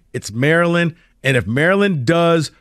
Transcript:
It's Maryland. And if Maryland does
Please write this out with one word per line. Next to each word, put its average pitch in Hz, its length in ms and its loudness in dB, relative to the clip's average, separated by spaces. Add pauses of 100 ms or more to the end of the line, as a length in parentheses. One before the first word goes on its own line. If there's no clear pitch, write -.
(140)
It's - 180 -10
Maryland. 165 640 0 (280)
And 131 140 2
if 104 100 -2
Maryland 165 580 0
does 170 560 2